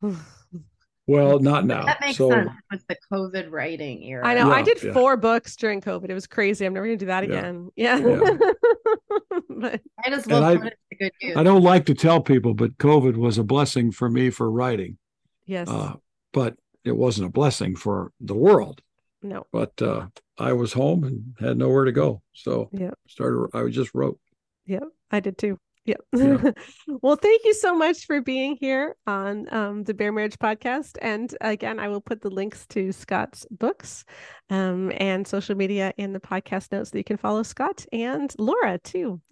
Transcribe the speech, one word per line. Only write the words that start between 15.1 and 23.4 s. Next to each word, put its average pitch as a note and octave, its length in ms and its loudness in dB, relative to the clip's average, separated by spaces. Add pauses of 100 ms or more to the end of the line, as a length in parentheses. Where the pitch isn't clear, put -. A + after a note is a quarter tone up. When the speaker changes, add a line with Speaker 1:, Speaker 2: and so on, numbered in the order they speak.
Speaker 1:
Yes. F3+ 200 -8
Speaker 2:
Uh, G#2 260 -6 (380)
but B2 240 -2 (280)
it A#2+ 120 -2
wasn't A2 320 0
a F2+ 40 -8
blessing A2 440 0
for F#2 360 -6 (100)
the G2 140 -6
world. C3+ 460 2 (420)
Speaker 1:
No. G3+ 280 -12
Speaker 2:
But, A2+ 300 -6
uh, A2+ 260 -4 (300)
I B2+ 160 -2
was A#2+ 200 -2
home D3 300 0
and B2 360 -8
had A#2+ 180 -2
nowhere C3 280 2
to C3 60 0
go. C3 300 0 (120)
So - 380 -6
Speaker 1:
Yeah. F#3+ 200 -8 (160)
Speaker 2:
started, B2 480 -4